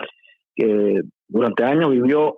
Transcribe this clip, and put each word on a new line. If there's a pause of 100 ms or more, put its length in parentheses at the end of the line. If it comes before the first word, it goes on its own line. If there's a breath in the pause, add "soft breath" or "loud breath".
(560 loud breath)
que (260)
durante
años
vivió